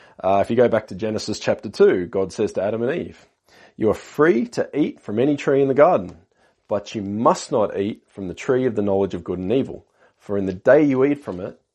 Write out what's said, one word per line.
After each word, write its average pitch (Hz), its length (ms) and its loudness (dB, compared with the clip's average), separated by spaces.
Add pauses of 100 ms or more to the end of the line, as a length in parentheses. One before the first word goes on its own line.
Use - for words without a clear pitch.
(220)
uh, 98 200 2
if - 80 -4
you 117 60 -2
go 120 120 6
back 107 200 -2
to 101 60 -14
Genesis 107 440 -6
chapter 110 300 -4
two, 110 380 2
God 95 260 -4
says 107 220 -2
to 92 80 -4
Adam 110 200 -4
and 147 180 -2
Eve, - 260 -14 (500)
"You 110 140 0
are 95 40 2
free 202 540 0
to - 200 -4 (100)
eat 170 220 -4
from 107 180 -6
any 143 180 2
tree 139 260 0
in 139 60 2
the 135 60 0
garden." 120 460 4 (520)
"But 101 220 -4
you 107 80 -6
must 113 500 0
not 107 260 0
eat 101 200 -4 (100)
from 98 200 -12
the 85 160 -10
tree 127 200 2
of 117 120 0
the 104 120 0
knowledge 98 240 0
of 90 100 -8
good 90 160 -6
and 92 140 -4
evil, 117 320 -4 (320)
for 101 220 -6
in 95 80 -4
the 95 80 -4 (160)
day 151 120 8
you 135 220 2
eat 147 180 0
from 90 160 -10
it, 90 220 -12 (140)